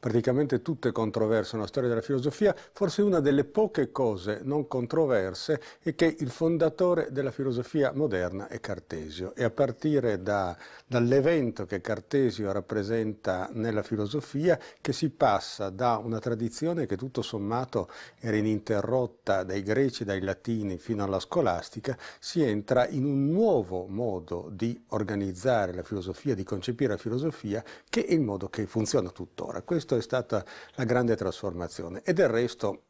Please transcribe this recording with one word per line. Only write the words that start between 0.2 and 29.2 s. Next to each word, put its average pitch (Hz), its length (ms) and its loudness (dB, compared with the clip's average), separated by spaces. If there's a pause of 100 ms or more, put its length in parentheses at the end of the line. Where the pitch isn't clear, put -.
tutte 127 280 -2
controverse 110 640 0
nella 104 120 -2
storia 123 220 0
della 113 100 2
filosofia. 143 560 0 (160)
Forse 202 300 0
una 190 180 4
delle 143 240 4
poche 208 480 0
cose 107 500 0
non 143 240 0
controverse 131 960 2 (220)
è 160 120 -2
che 160 240 4
il 135 120 -2
fondatore 165 840 2
della 135 180 -2
filosofia 131 640 0
moderna 98 560 -2
è - 120 -10
Cartesio. 87 760 -8
È 127 100 0
a 113 60 4
partire 123 720 2
da, 95 340 0 (300)
dall'evento 127 800 2
che 92 160 -4
Cartesio 110 680 0
rappresenta 104 1000 -2
nella 110 300 -2
filosofia 135 760 0 (220)
che 139 140 -2
si 156 160 -2
passa 104 580 2
da 110 300 0
una 113 200 -4
tradizione 120 680 -2
che 98 100 -2
tutto 127 240 -6
sommato 110 680 -4 (280)
era 110 180 0
ininterrotta 107 1040 0
dai 95 200 -4
greci, 120 420 0
dai 98 180 -2
latini 98 560 -2
fino 104 260 -4
alla 98 160 0
scolastica, 113 720 -2 (240)
si - 240 0
entra 123 460 4
in 131 160 0
un 139 240 2
nuovo 139 580 2
modo 92 640 -4
di 113 380 -4
organizzare 101 840 0
la 90 80 -6
filosofia, 98 240 -4
di 98 380 -2
concepire 113 480 -2
la 95 60 -2
filosofia, 113 680 -4 (260)
che - 160 0
è - 60 0
il 165 80 4
modo 101 280 -2
che - 180 -4
funziona 104 440 0
tuttora. - 520 -10